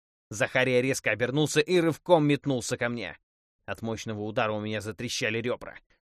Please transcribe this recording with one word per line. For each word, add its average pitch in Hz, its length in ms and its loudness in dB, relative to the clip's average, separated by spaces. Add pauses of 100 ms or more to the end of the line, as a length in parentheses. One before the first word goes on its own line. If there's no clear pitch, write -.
(280)
Захария 123 540 2
резко 127 300 0
обернулся 127 480 0
и 175 200 4
рывком 165 460 4
метнулся 135 500 0
ко 120 140 -2
мне. 101 260 -8 (480)
От 101 160 -8
мощного 113 400 -6
удара 107 320 0
у 107 80 -4
меня 107 220 -4
затрещали 110 560 -4
ребра. 117 400 -6 (340)